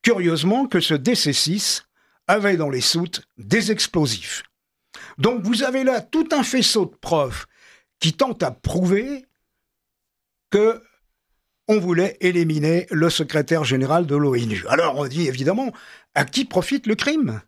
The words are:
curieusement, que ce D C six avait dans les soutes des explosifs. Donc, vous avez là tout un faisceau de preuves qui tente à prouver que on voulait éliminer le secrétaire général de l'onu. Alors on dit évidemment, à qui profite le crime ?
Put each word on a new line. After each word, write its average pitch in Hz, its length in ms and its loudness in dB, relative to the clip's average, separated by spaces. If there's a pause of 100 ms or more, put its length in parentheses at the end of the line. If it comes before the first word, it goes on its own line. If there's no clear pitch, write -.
curieusement, 185 640 2
que 180 140 0
ce 160 140 0
D 147 200 0
C 143 200 0
six - 500 -2 (420)
avait 202 300 2
dans 151 140 -2
les 127 100 -2
soutes 170 420 -2 (140)
des 180 340 0
explosifs. 139 720 -2 (760)
Donc, 220 240 2
vous 220 200 0
avez 262 220 0
là 254 160 2
tout 320 320 -2
un 285 100 2
faisceau 226 440 2
de - 120 -16
preuves 143 460 -2 (560)
qui 156 140 0
tente 254 280 0
à 139 80 0
prouver 202 760 -2 (1200)
que 220 300 2 (880)
on 214 100 4
voulait 180 420 0
éliminer 165 680 2
le 165 200 2
secrétaire 151 540 0
général 135 420 2
de 143 100 0
l'onu. 120 520 0
Alors 147 300 0
on 143 80 -4
dit 147 220 -2
évidemment, 170 440 -2 (420)
à 139 100 0
qui - 200 -4
profite - 420 -4
le 214 80 0
crime ? 214 540 -2